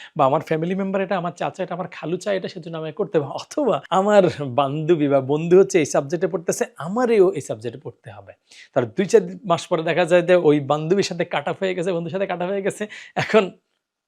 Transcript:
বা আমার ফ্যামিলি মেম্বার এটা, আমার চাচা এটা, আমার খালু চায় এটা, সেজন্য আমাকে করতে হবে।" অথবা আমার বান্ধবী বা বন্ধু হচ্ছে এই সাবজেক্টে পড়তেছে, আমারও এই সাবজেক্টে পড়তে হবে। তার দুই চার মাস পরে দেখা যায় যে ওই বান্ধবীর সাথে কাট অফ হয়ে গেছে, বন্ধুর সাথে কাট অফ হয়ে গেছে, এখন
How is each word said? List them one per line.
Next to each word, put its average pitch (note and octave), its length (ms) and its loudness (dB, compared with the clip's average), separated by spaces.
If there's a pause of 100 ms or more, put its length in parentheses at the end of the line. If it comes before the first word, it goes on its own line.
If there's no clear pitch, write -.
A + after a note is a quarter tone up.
(160)
বা D3 80 4
আমার C#3 160 2
ফ্যামিলি E3 340 -4
মেম্বার G3 280 -2
এটা, F#3+ 140 -2
আমার F3 160 -4
চাচা E3+ 300 -6
এটা, F3 120 -6
আমার E3+ 160 -8
খালু E3 260 -6
চায় G3 200 -4
এটা, F#3 120 -6
সেজন্য E3 280 -12
আমাকে D#3 160 -8
করতে F3 260 -2
হবে।" C#3+ 80 0
অথবা F3 640 -2
আমার G3+ 320 6 (180)
বান্ধবী D3 680 0
বা C#3 120 4
বন্ধু D#3 380 4
হচ্ছে F#3+ 200 4
এই D3+ 80 2
সাবজেক্টে D#3 400 -2
পড়তেছে, F3 380 -4 (120)
আমারও G3+ 560 2
এই D3+ 80 -6
সাবজেক্টে A#2+ 400 -10
পড়তে - 300 -16
হবে। G2+ 220 -20 (420)
তার A#2+ 200 0
দুই G3 120 0
চার G#3+ 140 6 (240)
মাস E3+ 220 -2
পরে E3 160 -2
দেখা E3 220 0
যায় F3 180 4
যে F3 120 4
ওই D#3 260 4
বান্ধবীর D#3 440 0
সাথে F3 200 -4
কাট D#3+ 240 -6
অফ D#3+ 120 -4
হয়ে F#3+ 140 -4
গেছে, F3+ 180 -4
বন্ধুর E3+ 180 -6
সাথে G3 160 -4
কাট F3 160 -6
অফ F3+ 60 -4
হয়ে G3 140 -4
গেছে, G3+ 240 -6 (280)
এখন F#3+ 360 2 (580)